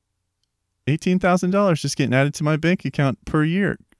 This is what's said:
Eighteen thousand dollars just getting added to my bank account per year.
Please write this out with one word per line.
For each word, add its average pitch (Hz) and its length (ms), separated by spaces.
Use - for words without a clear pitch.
Eighteen 180 300
thousand 180 340
dollars 196 300
just - 160
getting 127 160
added 139 220
to - 80
my 151 140
bank 170 280
account 135 400
per 151 180
year. 170 360